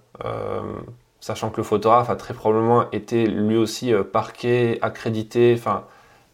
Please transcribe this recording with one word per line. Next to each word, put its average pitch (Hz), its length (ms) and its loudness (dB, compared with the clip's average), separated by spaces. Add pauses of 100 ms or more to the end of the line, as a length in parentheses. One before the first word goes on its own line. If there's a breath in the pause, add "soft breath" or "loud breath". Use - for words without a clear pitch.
(240)
euh, 104 380 -6 (580)
sachant 110 300 -8
que - 80 -8
le 113 60 -2
photographe 113 460 4
a 98 60 -2
très - 180 -10
probablement 113 580 2
été 110 360 -2
lui 104 300 0
aussi, 113 360 0
euh, 98 100 2
parqué, 117 800 -2
accrédité, 117 760 2
enfin, 104 280 -4 (480 soft breath)